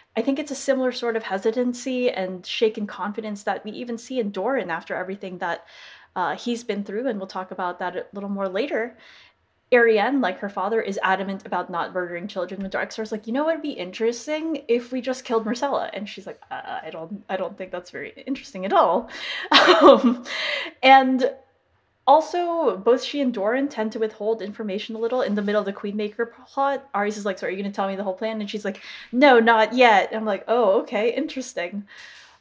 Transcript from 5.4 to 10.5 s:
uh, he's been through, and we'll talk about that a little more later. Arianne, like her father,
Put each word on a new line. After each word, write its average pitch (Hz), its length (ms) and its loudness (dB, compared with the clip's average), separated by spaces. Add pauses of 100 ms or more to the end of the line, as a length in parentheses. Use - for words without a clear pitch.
uh, 165 220 -2
he's 240 260 -4
been 202 220 -4
through, 220 240 -4
and 214 100 -4
we'll 185 80 -8
talk 185 240 -10
about 180 280 -4
that 180 180 -6
a - 160 -6
little 202 160 -8
more 196 180 -2
later. 233 480 -2 (760)
Arianne, 233 540 6
like 185 160 -2
her 208 80 -6
father, 202 340 0